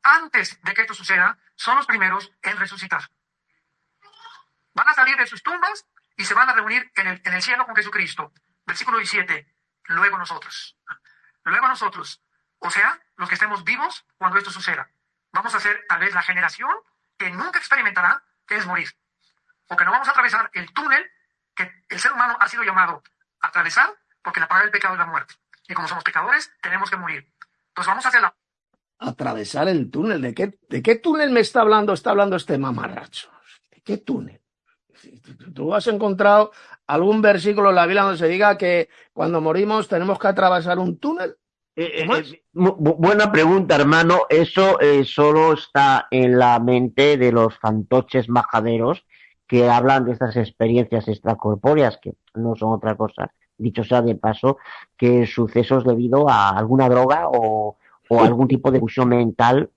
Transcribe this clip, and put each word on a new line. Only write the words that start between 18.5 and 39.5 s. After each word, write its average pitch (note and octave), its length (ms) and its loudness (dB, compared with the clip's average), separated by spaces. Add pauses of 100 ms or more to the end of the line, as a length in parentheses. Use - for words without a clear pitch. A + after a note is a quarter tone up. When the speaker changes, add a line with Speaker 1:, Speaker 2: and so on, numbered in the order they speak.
Speaker 1:
es G#3 80 -8
morir. F3 240 -8 (800)
O F3+ 80 -12
que F3 100 2
no F#3 60 -2
vamos C4 160 -2
a C#4 40 2
atravesar A3+ 420 0
el F3 200 -12
túnel D4 320 -2 (500)
que F#3 140 -10 (200)
el - 100 -12
ser B3+ 140 0
humano B3 260 -2
ha G3+ 80 2
sido A#3 160 -8
llamado F#3 400 -2 (380)
a - 80 -2
atravesar F3 400 0 (340)
porque F#3 160 -6
la E3 80 -4
paga F#3 160 2
del G#3 80 -4
pecado G3 240 -2
es F3 40 -4
la E3+ 60 -2
muerte. E3 300 -8 (320)
Y F#3 60 -10
como E3 140 -6
somos E3+ 160 -8
pecadores, - 460 -4 (120)
tenemos F#3+ 280 -6
que F#3+ 80 -6
morir. E3 300 -12 (420)
Entonces F3+ 200 -10
vamos B3+ 160 -2
a C4 40 -2
hacer B3 120 2
la G3 120 0 (640)
Speaker 2:
Atravesar - 680 -6
el E3+ 240 -2
túnel. F3 300 -4
¿De A#2+ 120 -6
qué, G3 240 -6 (120)
de - 120 -6
qué A3+ 140 2
túnel D4+ 360 -2
me A#3+ 100 4
está A#3 200 0
hablando? G#3+ 320 4
Está G#3 180 -2
hablando G3+ 260 2
este D#3 200 -4
mamarracho. A#2+ 720 -8 (400)
¿De - 120 -20
qué - 160 -6
túnel? - 420 -10 (960)
¿Tú, - 160 -20
tú D#3 220 -4
has G#3 120 -2
encontrado G#3 640 4 (360)
algún F#3+ 340 2
versículo G3+ 480 4
en F#3+ 60 4
la F3 100 4
Biblia G3 180 2
donde G3 140 -2
se E3 120 0
diga G3 280 2
que F3+ 300 0 (240)
cuando E3 300 -2
morimos F#3+ 480 0